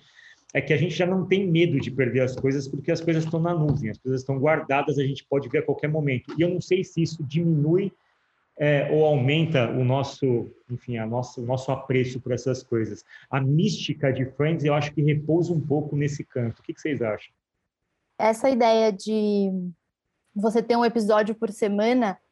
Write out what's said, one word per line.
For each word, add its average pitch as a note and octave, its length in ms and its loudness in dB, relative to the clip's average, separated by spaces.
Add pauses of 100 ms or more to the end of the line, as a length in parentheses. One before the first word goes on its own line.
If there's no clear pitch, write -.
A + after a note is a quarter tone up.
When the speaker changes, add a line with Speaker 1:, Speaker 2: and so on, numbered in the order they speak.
(540)
Speaker 1:
é C#3+ 60 -2
que C#3+ 140 0
a - 20 4
gente D#3+ 180 0
já F#3 120 0
não F#3 200 0
tem F#3+ 240 2
medo E3 300 2
de - 100 -4
perder B2+ 340 0
as - 120 -2
coisas C3+ 320 -2
porque - 240 -4
as D#3+ 80 0
coisas E3 240 0
estão D#3+ 160 -2
na E3+ 140 0
nuvem, C3+ 360 0
as G#2 80 -8
coisas C3 220 -4
estão C3+ 180 -4
guardadas, C#3+ 600 2
a C#3 60 2
gente C#3 180 -4
pode C#3 240 -2
ver D3+ 120 0
a - 20 0
qualquer D3 260 -2
momento. D3 500 -2
E D3+ 40 2
eu F3 80 2
não F3+ 100 -2
sei F#3 240 0
se - 180 -4
isso D#3+ 220 -2
diminui, E3 640 0 (720)
é, D3 320 2
ou D#3 140 4
aumenta D3 640 2
o B2+ 140 0
nosso, B2+ 640 0 (180)
enfim, B2 280 -8
a A2 80 -4
nossa, B2 340 -6
o A#2+ 60 -8
nosso C3 260 -2
apreço B2+ 480 -2
por B2 140 -4
essas B2 280 -4
coisas. A2 440 -4 (240)
A C3+ 100 -2
mística D3 720 0
de B2+ 140 -2
Friends, D3 400 -2
eu D3 80 2
acho D3 200 0
que D#3 80 -2
repousa D#3 520 2
um D3+ 80 0
pouco D3 340 -2
nesse C#3+ 300 -2
canto. A#2 340 -6
O - 40 -20
que, E3 100 -10
que - 80 -20
vocês C#3 200 -2
acham? G#2+ 300 -4 (880)
Speaker 2:
Essa A3 300 2
ideia A3+ 420 4
de G#3 580 0 (840)
você A3 300 0
ter A#3 140 2
um A#3+ 80 4
episódio A3 500 2
por A3 160 -4
semana, G#3 680 0 (140)